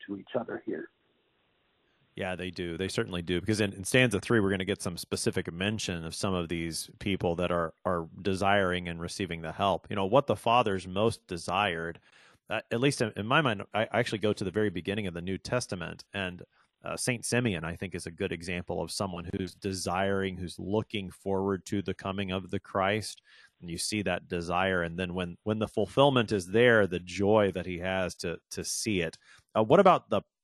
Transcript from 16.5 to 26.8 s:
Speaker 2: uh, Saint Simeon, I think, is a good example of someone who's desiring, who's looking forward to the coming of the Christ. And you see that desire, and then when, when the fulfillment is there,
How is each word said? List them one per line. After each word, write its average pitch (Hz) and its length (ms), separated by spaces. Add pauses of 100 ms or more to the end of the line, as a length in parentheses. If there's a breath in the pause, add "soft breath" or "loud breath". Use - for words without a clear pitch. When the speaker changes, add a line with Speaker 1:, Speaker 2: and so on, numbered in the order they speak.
Speaker 2:
uh, 85 120
Saint 120 280
Simeon, 113 400
I 82 100
think, 92 220
is 85 100
a 85 60
good 90 180
example 87 500
of 82 120
someone 87 400
who's 95 220
desiring, 95 840
who's 87 220
looking 95 520
forward 98 560
to 101 160
the 92 120
coming 98 360
of 92 200
the 98 100
Christ. 101 640 (380 soft breath)
And 87 80
you 85 100
see 107 240
that 90 260
desire, 87 560
and 82 120
then 90 180
when, 87 280
when 110 160
the 107 80
fulfillment 123 640
is 98 160
there, 110 400